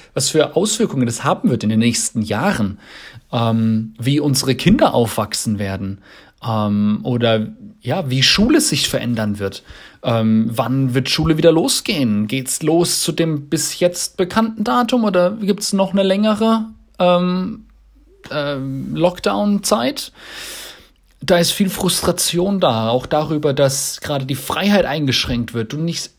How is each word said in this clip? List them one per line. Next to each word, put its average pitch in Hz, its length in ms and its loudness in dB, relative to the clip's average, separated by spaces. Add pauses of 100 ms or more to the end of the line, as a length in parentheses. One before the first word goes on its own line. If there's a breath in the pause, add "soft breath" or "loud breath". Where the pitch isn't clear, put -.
(140 loud breath)
was - 160 -2
für 151 260 2
Auswirkungen 185 500 0
das - 180 -4
haben 175 260 2
wird 117 120 0
in 107 80 0
den 110 80 2
nächsten 117 440 0
Jahren, 107 560 -2 (540 loud breath)
ähm, 113 640 0
wie 143 220 0
unsere 135 340 0
Kinder 233 400 4
aufwachsen 107 640 -2
werden, 98 420 -6 (460 loud breath)
ähm, 104 560 0
oder, 117 460 0 (320)
ja, 143 300 -4
wie 131 120 0
Schule 220 380 4
sich - 280 0
verändern 110 500 -2
wird. 98 240 -6 (400 loud breath)
Ähm, 113 500 2
wann 127 420 0
wird 131 140 0
Schule 156 280 2
wieder 165 160 6
losgehen? 131 720 0
Geht's 131 360 -4
los 165 400 2
zu 165 100 -2
dem 151 360 -2
bis - 320 -4
jetzt - 360 0
bekannten 214 480 -2
Datum 247 400 2
oder 185 280 2
gibt's 208 400 -2
noch 190 200 0
eine 196 100 2
längere, 214 640 2 (320)
ähm, 180 680 2 (640)
ähm, 135 640 -4
Lockdown-Zeit? 202 1200 0 (1080 loud breath)
Da 175 180 4
ist 170 140 2
viel 190 180 0
Frustration 180 880 -2
da, 113 300 2
auch 123 160 0
darüber, 151 460 0
dass 139 480 0
gerade 139 260 -4
die 139 80 -4
Freiheit 185 500 2
eingeschränkt 127 680 -2
wird 113 200 -6
und 156 100 -4
nicht, - 340 -6